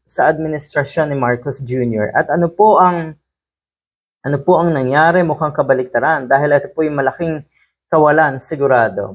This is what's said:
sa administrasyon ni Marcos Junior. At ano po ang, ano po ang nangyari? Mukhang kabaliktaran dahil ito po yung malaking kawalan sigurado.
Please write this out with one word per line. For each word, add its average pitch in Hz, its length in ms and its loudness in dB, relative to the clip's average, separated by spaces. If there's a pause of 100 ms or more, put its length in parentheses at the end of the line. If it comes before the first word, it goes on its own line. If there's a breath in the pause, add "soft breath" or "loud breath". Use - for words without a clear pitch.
sa 143 240 0
administrasyon 156 800 -4
ni 143 80 -2
Marcos 123 400 -2
Junior. 120 560 -2
At 151 160 0
ano 170 160 0
po 196 320 2
ang, 170 400 0 (1040)
ano 143 160 -2
po 165 240 2
ang 170 80 2
nangyari? 156 560 2
Mukhang 151 240 -2
kabaliktaran 131 760 0
dahil 143 280 2
ito 139 160 -2
po 160 160 -2
yung 147 80 -4
malaking 147 480 -4 (480)
kawalan 151 480 2
sigurado. 117 760 0